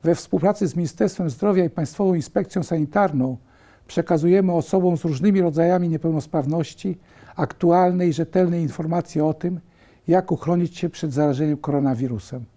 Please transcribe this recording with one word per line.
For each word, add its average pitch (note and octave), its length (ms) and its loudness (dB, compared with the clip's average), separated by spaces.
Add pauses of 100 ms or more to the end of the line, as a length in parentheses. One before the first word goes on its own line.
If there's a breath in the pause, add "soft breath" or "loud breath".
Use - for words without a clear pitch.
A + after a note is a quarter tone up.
We E3 120 2
współpracy F#3+ 520 0
z C3+ 80 -4
Ministerstwem F3 540 -2
Zdrowia F#3 360 0
i D#3 40 -2
Państwową F#3 440 -2
Inspekcją F3 500 -2
Sanitarną D3 760 0 (500 soft breath)
przekazujemy F3 680 2
osobom F3+ 440 0
z - 60 -8
różnymi F3 380 2
rodzajami E3+ 480 2
niepełnosprawności D#3+ 1080 -4 (380 loud breath)
aktualne F3+ 720 2
i D#3+ 60 2
rzetelne E3+ 480 0
informacje D#3+ 640 -2
o D#3 80 0
tym, F3 260 -6 (480 soft breath)
jak F#3 240 2
uchronić E3+ 460 -2
się F3 120 -4
przed D#3 240 -8
zarażeniem D3 440 0
koronawirusem. C3 880 -4 (120)